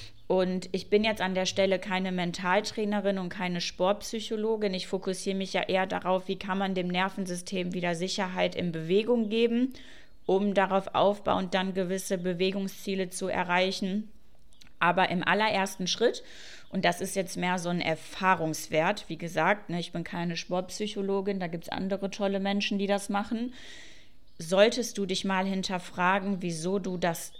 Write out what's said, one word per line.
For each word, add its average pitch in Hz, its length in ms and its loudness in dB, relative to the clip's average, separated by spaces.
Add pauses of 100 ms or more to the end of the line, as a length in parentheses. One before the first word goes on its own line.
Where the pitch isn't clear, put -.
(260)
Und 185 460 2
ich - 160 -2
bin 214 160 6
jetzt 220 160 2
an 185 140 0
der 185 120 2
Stelle 190 320 4
keine 185 320 -2
Mentaltrainerin 190 1080 0
und 180 100 -4
keine 180 320 -2
Sportpsychologin. 208 1120 0
Ich 185 140 -4
fokussiere 190 500 -2
mich 190 160 -4
ja 180 100 0
eher 185 240 2
darauf, 185 420 0
wie 190 100 -2
kann 196 180 -2
man 190 180 2
dem 180 140 0
Nervensystem 180 840 -2
wieder 175 200 0
Sicherheit 185 600 0
in 175 180 0
Bewegung 208 560 2
geben, 233 460 2 (520)
um 196 280 4
darauf 190 400 4
aufbauend 196 600 2
dann 190 200 0
gewisse 190 440 -2
Bewegungsziele 190 920 -2
zu 185 180 -6
erreichen. 185 840 0 (680)
Aber 175 320 4
im 180 160 0
allerersten 196 600 2
Schritt, - 360 2 (480)
und 185 140 -2
das 175 160 4
ist 196 140 -4
jetzt 185 220 -2
mehr 180 220 0
so 175 100 -4
ein 175 120 0
Erfahrungswert, 165 1300 0
wie 165 80 -6
gesagt, 170 540 0
ne, 170 100 -2
ich - 120 -6
bin 170 120 -4
keine 170 320 -4
Sportpsychologin, 196 1040 -2
da 180 60 -4
gibt's 165 220 -6
andere 190 420 -2
tolle 196 300 0
Menschen, 196 380 0
die 196 80 0
das 202 220 0
machen, 226 460 -2 (840)
solltest 208 600 4
du 196 80 0
dich 185 180 -2
mal 190 220 2
hinterfragen, 190 960 0
wieso 175 360 0
du 185 180 -4
das 170 440 -2